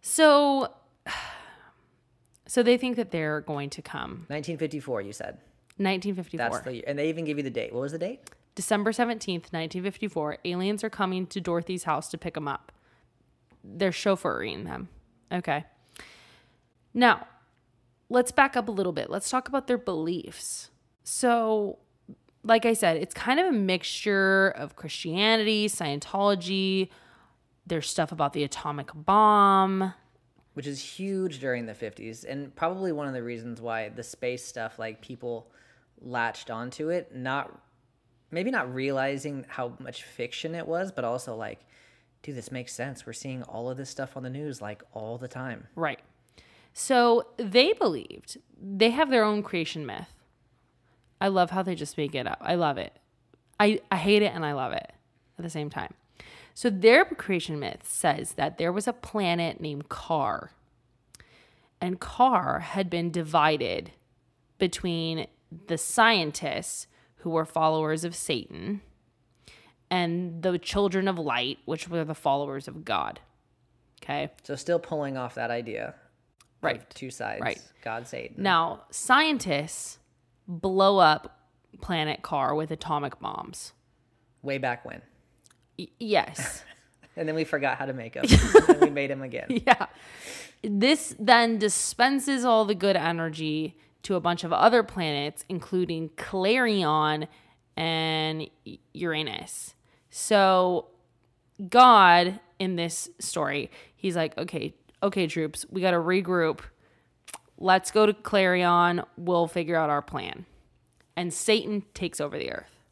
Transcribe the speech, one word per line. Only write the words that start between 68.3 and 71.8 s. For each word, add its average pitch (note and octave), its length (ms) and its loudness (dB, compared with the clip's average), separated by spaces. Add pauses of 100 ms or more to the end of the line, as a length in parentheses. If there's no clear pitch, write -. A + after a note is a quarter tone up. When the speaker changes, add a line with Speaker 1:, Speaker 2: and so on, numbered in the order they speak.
Speaker 1:
and E3+ 520 -2
the F3+ 160 0
children G3 500 0
of F3+ 100 -2
light, C3 480 -2
which D#3+ 220 -6